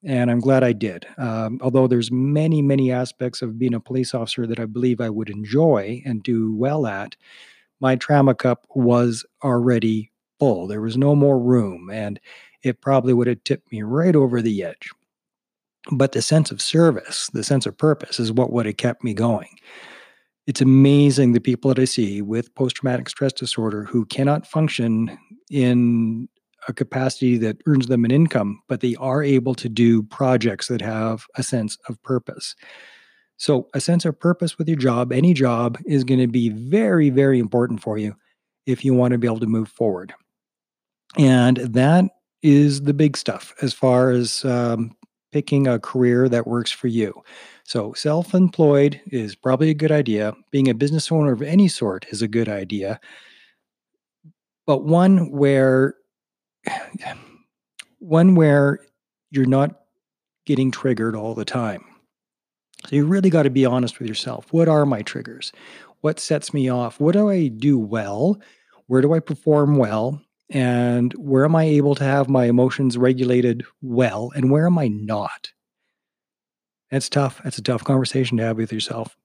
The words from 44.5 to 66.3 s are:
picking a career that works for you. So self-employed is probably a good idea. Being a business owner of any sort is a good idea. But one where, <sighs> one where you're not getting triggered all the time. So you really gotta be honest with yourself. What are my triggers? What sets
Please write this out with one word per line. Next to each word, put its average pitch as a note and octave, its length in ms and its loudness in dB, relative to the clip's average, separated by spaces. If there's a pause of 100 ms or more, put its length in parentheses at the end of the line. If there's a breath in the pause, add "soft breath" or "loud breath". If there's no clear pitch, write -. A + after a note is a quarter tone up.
picking C#3+ 340 0
a A#2+ 120 0
career B2 520 2
that A#2+ 160 -2
works A#2 240 -4
for - 180 -6
you. A2+ 240 -2 (520 loud breath)
So A2 280 -6
self-employed D3+ 1160 2
is G#2+ 260 -6
probably C3 340 0
a D#3 60 2
good D#3 180 0
idea. G#2+ 420 0 (160)
Being C3+ 200 2
a A#2+ 40 2
business C#3+ 380 -2
owner D3+ 200 2
of A#2 100 -4
any F3 260 4
sort F#2+ 400 -4
is G#2+ 140 -6
a A2+ 60 -2
good A2 200 -2
idea. G2+ 520 -6 (1700 soft breath)
But C#3+ 180 0
one E3+ 460 4
where, C3+ 680 2 (680)
<sighs> - 1300 -16
one F3 360 4
where C#3+ 460 4 (500)
you're C#3 140 0
not C3+ 380 0 (640)
getting C3+ 240 0
triggered A2+ 440 -2
all A2 200 -8
the A2 100 -8
time. A2+ 400 -6 (1040)
So C#3 100 -4
you D3 80 2
really F#3 260 2
gotta D#3 200 4
be C3 160 2
honest B2 320 -2
with A#2+ 100 -10
yourself. A2+ 440 -10
What E3 160 2
are D3+ 180 4
my A#2 160 -2
triggers? - 500 -12 (480 loud breath)
What D#3 200 -4
sets - 340 -6